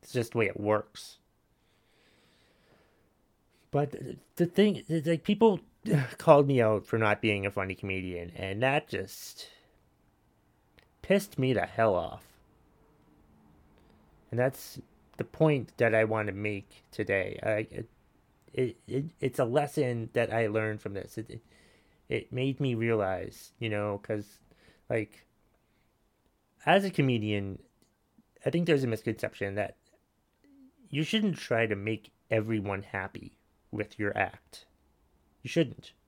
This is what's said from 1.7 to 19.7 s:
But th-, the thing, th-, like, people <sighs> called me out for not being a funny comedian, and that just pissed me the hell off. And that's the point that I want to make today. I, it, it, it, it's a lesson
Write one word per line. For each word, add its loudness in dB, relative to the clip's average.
But 0
th-, -10
the 2
thing, 2
th-, -2
like, -2
people 4
<sighs> 2
called 8
me 4
out 4
for 0
not 4
being 2
a 0
funny -4
comedian, -6
and -4
that 0
just -10
pissed 0
me 2
the 2
hell 2
off. -4
And -2
that's -4
the -4
point 2
that 4
I 6
want 0
to -6
make -6
today. -2
I, 0
it, -10
it, -2
it, -4
it's -4
a 2
lesson -2